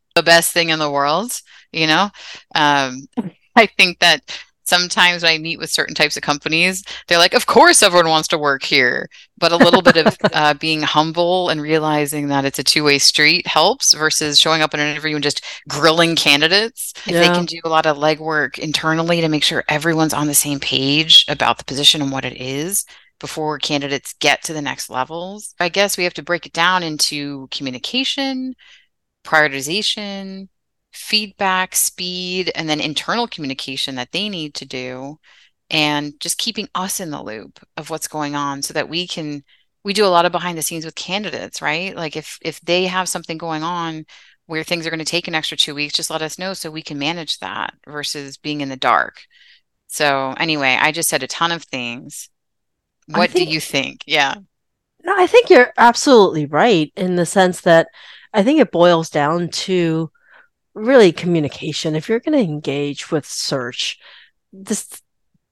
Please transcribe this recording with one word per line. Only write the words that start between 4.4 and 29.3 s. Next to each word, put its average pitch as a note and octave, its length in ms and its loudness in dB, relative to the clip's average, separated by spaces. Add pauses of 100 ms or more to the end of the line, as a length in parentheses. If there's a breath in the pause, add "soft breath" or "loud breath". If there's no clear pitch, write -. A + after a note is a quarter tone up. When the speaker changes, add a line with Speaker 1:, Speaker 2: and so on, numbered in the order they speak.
Speaker 1:
sometimes F3 600 0
when E3 100 4
I D#3+ 40 -2
meet D#3+ 220 -8
with D#3 100 -8
certain - 260 -2
types D3+ 200 0
of - 80 -8
companies, E3 600 -2 (220 loud breath)
they're F3 100 2
like, F3 160 4
"Of A#3+ 120 2
course E4 380 6
everyone F3 240 6
wants D#3 220 2
to E3+ 80 0
work C#3+ 260 0
here." C3 460 2 (280 loud breath)
But E3 140 2
a E3+ 60 4
little F#3 240 6
bit E3+ 160 6
of, D3+ 260 4
Speaker 2:
<laughs> - 100 0
Speaker 1:
uh, D3+ 200 2
being D#3 280 -4
humble E3+ 680 0
and D#3 120 -2
realizing D3+ 680 -2
that C#3 160 0
it's C#3 140 -4
a C#3+ 40 -4
two-way C#3+ 360 4
street D#3 460 4
helps, F3+ 480 4
versus D3+ 460 0
showing D#3+ 220 4
up D#3 120 0
in D3+ 60 -4
an D3 100 -2
interview D3+ 260 -4
and D3 80 -4
just D3 200 -4 (240 loud breath)
grilling D#3+ 480 2
candidates. D#3+ 840 2
If - 160 -4
they E3+ 100 6
Speaker 2:
Yeah. F3 100 4
Speaker 1:
can F3 100 0
do E3 200 -8
a E3 40 -4
lot D#3+ 160 2
of D3+ 120 2
legwork D3+ 640 0
internally E3 600 0
to E3 80 2
make D3+ 160 0
sure - 240 -2
everyone's D#3 460 0
on D3 140 -2
the C#3+ 60 -2
same C#3+ 280 -2
page C#3 680 2
about A#2+ 300 0
the - 80 -16
position C#3+ 360 0
and C#3 100 -2
what C3 120 -4
it B2+ 160 -10
is D3 460 -6 (340 soft breath)
before D3+ 400 -6
candidates C#3 600 -4
get C#3+ 240 0
to E3 100 -8
the D3+ 80 -8
next C#3 280 -8
levels. E3+ 680 -8
I F3 80 0
guess G3 300 0
we F3+ 80 -2
have F3 80 -4
to - 100 -12
break F3 220 -4
it - 80 -18
down F3+ 280 2
into C#3+ 720 -4
communication, B3+ 1040 -6 (680 soft breath)
prioritization, F#3+ 1200 -4 (460)